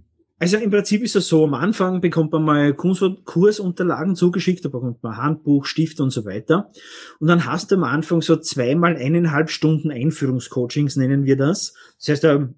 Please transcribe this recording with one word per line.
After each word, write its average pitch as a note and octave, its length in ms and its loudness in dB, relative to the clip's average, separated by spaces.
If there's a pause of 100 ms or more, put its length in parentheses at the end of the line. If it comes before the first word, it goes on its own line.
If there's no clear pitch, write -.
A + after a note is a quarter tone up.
(400)
Also F3 160 0
im A3 120 0
Prinzip G3+ 340 0
ist A3+ 120 -4
es F#3 140 0
so, D#3 160 4
am C#3+ 100 0
Anfang F#3 460 -2
bekommt D#3+ 320 0
man D#3+ 100 0
mal D3 320 2
Kurs-, F#3 500 -2
Kursunterlagen F3+ 920 0
zugeschickt, F3+ 480 0
da E3+ 40 -2
bekommt B2 340 -6
man A2+ 140 -8
Handbuch, C#3+ 480 0
Stift - 360 -2
und C3+ 100 0
so A#2+ 140 -6
weiter. A2 480 -2 (480)
Und D#3 80 0
dann E3+ 180 4
hast C#3+ 240 -4
du G3+ 60 2
am F3 80 2
Anfang D#3 360 0
so D#3+ 160 2
zweimal D#3 600 0
eineinhalb D#3 520 0
Stunden D#3 440 0
Einführungscoachings, C3 1040 -2
nennen C#3 280 2
wir C3+ 120 4
das. C#3+ 360 -2 (260)
Das - 100 -14
heißt, D3 160 0
da C#3+ 320 4